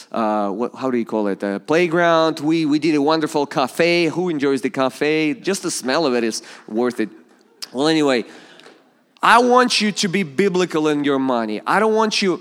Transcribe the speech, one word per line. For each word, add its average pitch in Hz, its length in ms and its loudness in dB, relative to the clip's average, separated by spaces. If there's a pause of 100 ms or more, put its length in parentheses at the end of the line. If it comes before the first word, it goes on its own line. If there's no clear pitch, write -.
(120)
uh, 107 400 -2
what, 110 240 -6
how 131 160 -4
do 123 60 0
you 113 80 -2
call 107 220 -2
it? 95 160 -4
A 101 160 -4
playground. 165 800 2
We, 160 260 0
we 147 140 2
did 151 160 0
a 143 60 2
wonderful 151 440 0
cafe. 170 640 0
Who 175 220 -2
enjoys 139 320 0
the 135 80 -4
cafe? 147 640 0
Just 165 300 -4
the 175 80 -4
smell 139 340 -2
of 131 80 2
it 117 100 0
is 110 180 -4 (260)
worth 117 320 -2
it. 107 100 -2 (640)
Well, 135 140 0
anyway, 147 380 2 (960)
I 202 180 6
want 247 420 4
you 208 100 2
to - 160 -2
be 190 160 0
biblical 165 640 0
in 147 160 0
your 139 160 2
money. 117 460 -2
I 165 140 0
don't 220 160 2
want 220 260 0
you, 180 200 0